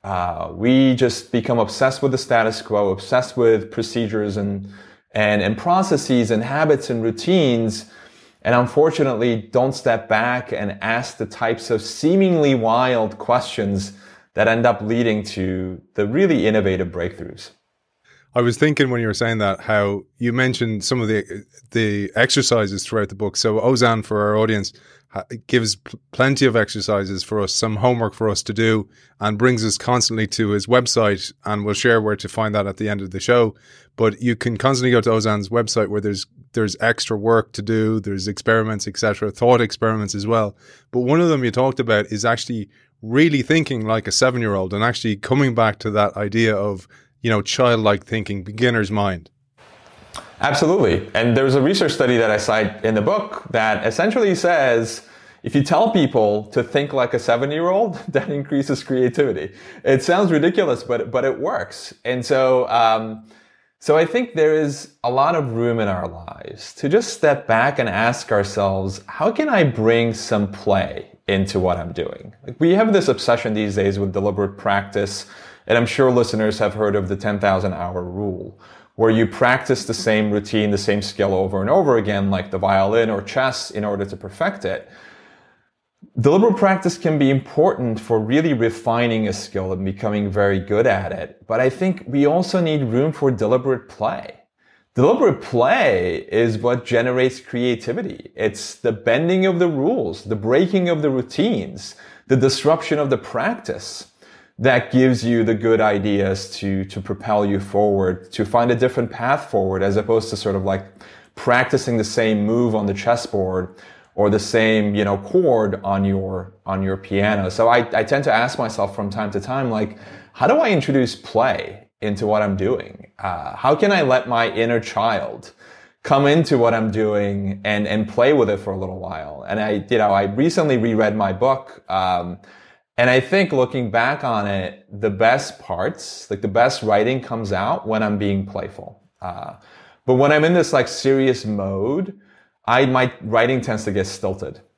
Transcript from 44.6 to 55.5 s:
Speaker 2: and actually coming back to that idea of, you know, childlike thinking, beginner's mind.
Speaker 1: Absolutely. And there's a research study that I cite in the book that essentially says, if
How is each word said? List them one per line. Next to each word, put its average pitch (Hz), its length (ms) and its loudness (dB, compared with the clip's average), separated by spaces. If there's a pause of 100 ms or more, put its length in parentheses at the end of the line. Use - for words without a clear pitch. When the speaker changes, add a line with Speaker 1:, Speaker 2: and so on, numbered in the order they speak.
Speaker 2:
and 101 80 -2
actually 113 340 -2
coming 131 380 0
back 110 240 2
to 110 140 -6
that 104 240 0
idea 107 380 0
of, 98 340 -4 (340)
you 117 80 -2
know, 104 120 2
childlike 110 600 2
thinking, 101 380 -6
beginner's 107 480 0
mind. 98 400 -2 (1120)
Speaker 1:
Absolutely. 139 720 2
And 117 220 2
there's 135 180 2
a 139 80 4
research 180 300 2
study 123 240 2
that 113 140 4
I 104 80 2
cite 107 460 -2
in 110 120 2
the 104 60 2
book 196 480 -2
that 110 360 0
essentially 202 480 0
says, 131 720 0 (380)
if - 100 -6